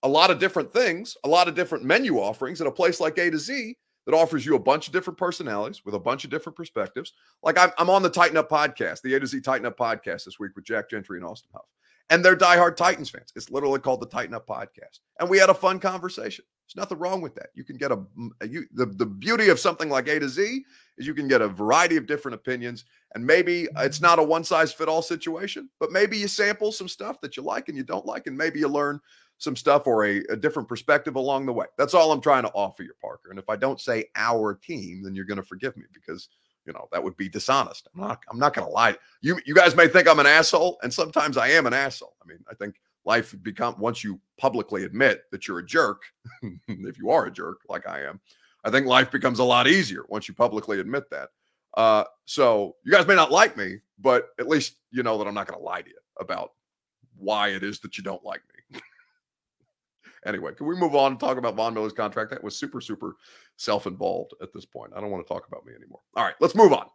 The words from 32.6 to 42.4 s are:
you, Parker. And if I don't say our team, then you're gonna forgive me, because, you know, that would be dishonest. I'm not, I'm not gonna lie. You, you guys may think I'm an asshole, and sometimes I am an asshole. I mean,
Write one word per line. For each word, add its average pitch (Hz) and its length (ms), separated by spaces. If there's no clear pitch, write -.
you, 85 200
Parker. - 280
And 95 80
if 98 120
I 107 60
don't 127 240
say 117 260
our 107 400
team, 98 480
then 95 100
you're 95 120
gonna 98 180
forgive 95 340
me, - 60
because, - 360
you 78 80
know, - 180
that 87 120
would 92 140
be 95 120
dishonest. 123 640
I'm 175 80
not, 196 300
I'm 113 80
not 143 160
gonna - 140
lie. 104 260
You, 170 240
you 143 80
guys 175 220
may 165 120
think 170 200
I'm 151 120
an 143 60
asshole, 160 560
and 123 100
sometimes 147 460
I 123 120
am 151 180
an 120 60
asshole. - 500
I - 40
mean, 82 120